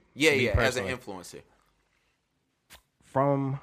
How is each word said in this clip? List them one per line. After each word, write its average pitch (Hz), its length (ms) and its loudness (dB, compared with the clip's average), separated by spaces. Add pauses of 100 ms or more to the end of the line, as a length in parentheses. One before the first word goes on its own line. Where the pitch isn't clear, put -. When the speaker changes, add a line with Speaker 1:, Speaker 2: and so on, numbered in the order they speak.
(140)
Speaker 1:
Yeah, 147 180 4
Speaker 2:
Me 135 140 2
Speaker 1:
yeah, 110 60 0
as 123 260 2
an 123 80 -4
Speaker 2:
personally. 127 80 -4 (300)
Speaker 1:
influencer. - 180 -18 (1600)
Speaker 2:
From 139 600 0